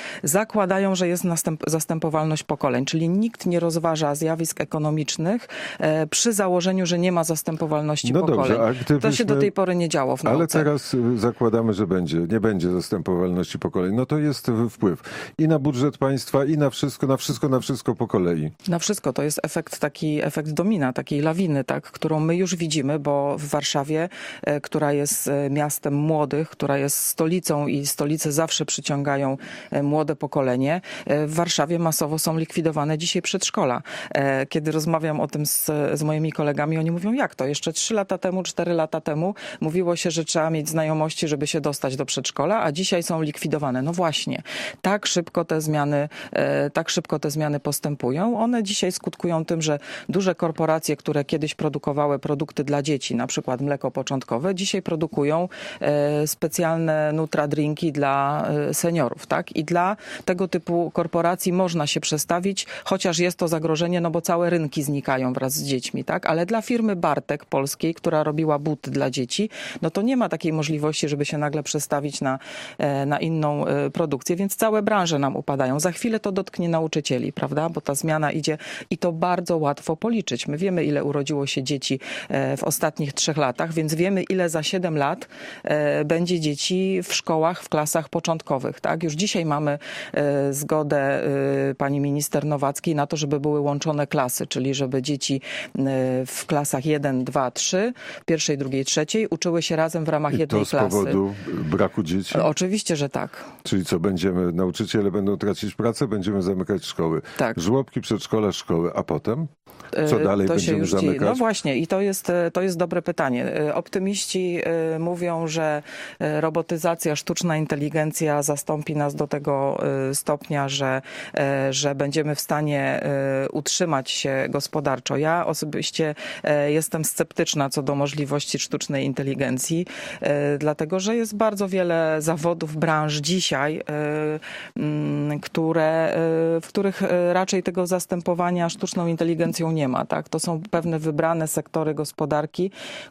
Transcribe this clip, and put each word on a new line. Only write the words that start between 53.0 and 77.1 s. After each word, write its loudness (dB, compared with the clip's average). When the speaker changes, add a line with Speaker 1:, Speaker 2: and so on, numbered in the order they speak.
Speaker 1:
na -2
przykład -2
mleko -2
początkowe, -2
dzisiaj -2
produkują, 0
e, 2
specjalne 0
nutradrinki 0
dla, 0
e, -2
seniorów, 0
tak? -2
I 0
dla 2
tego 0
typu 0
korporacji 2
można 2
się 0
przestawić, 0
chociaż 0
jest 2
to 2
zagrożenie, 2
no 0
bo 0
całe 2
rynki 0
znikają 0
wraz 0
z -2
dziećmi, -2
tak? -2
Ale 2
dla 0
firmy 0
Bartek 0
polskiej, 0
która 0
robiła 2
buty -4
dla 0
dzieci, -2
no 0
to 0
nie 2
ma 2
takiej -2
możliwości, 0
żeby 0
się -4
nagle -2
przestawić -2
na, 0
e, 0
na 0
inną, 0
e, 0
produkcję, -2
więc -2
całe 2
branże 2
nam 0
upadają. 0
Za 0
chwilę -2
to -4
dotknie -2
nauczycieli, 0